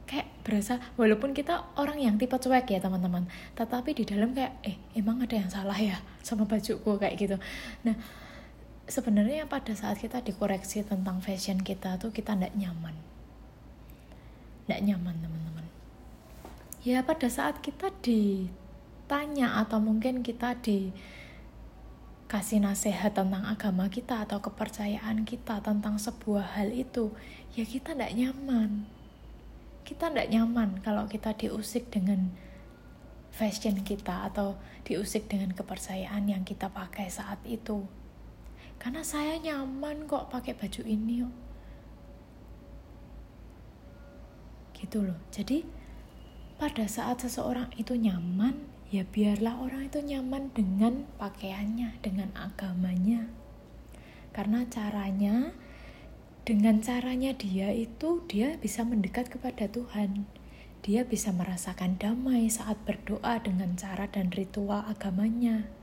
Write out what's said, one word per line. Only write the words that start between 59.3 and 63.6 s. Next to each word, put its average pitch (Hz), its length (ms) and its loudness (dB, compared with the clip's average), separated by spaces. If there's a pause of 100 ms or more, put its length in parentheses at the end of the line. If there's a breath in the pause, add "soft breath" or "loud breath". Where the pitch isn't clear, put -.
kepada 240 400 -4
Tuhan. 208 560 -2 (560 loud breath)
Dia 233 240 4
bisa 208 240 0
merasakan 185 640 0
damai 233 560 4
saat 214 320 0
berdoa 214 560 0
dengan 185 400 2